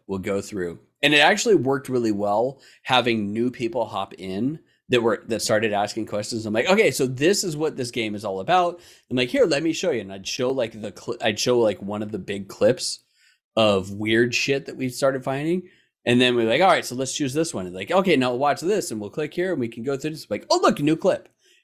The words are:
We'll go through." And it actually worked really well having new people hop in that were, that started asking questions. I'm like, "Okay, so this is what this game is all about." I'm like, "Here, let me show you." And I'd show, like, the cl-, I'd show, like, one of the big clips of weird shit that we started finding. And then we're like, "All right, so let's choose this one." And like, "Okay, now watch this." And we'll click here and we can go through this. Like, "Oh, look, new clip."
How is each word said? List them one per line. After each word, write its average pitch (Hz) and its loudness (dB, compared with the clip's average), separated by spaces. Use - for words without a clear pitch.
We'll 98 -4
go 98 -4
through." 87 -8
And 147 2
it 147 6
actually 202 4
worked 131 0
really 120 0
well 104 -2
having 113 0
new 117 0
people 117 -4
hop 101 -8
in 104 -4
that 120 4
were, 113 0
that 110 -2
started 110 2
asking 104 -2
questions. 107 -6
I'm 107 -4
like, 123 0
"Okay, 190 4
so 131 0
this 143 0
is 160 -4
what 147 -4
this 123 -6
game 110 -4
is 104 -8
all 95 -4
about." 175 0
I'm 120 -2
like, 127 2
"Here, 262 4
let 156 0
me 165 0
show 170 -2
you." 117 -2
And 98 -10
I'd 98 -12
show, 127 -2
like, 123 -2
the 104 -10
cl-, - -10
I'd 110 0
show, 123 2
like, 107 2
one 104 -6
of 104 -8
the 104 -6
big 98 -8
clips - 0
of 101 4
weird 110 2
shit 139 -2
that - -14
we 131 -4
started 135 0
finding. 151 -2
And 120 4
then 123 4
we're 113 2
like, 131 4
"All 190 6
right, 147 4
so 127 -8
let's 127 -4
choose 139 -2
this 160 -2
one." 95 -6
And 90 -12
like, 98 -6
"Okay, 180 4
now 127 2
watch 139 0
this." 180 -2
And 110 -6
we'll 101 -8
click 151 -6
here 180 -2
and 156 -4
we 117 -2
can 113 -10
go 139 -2
through 151 -6
this. - -16
Like, - -6
"Oh, 349 4
look, 330 4
new 147 4
clip." - -2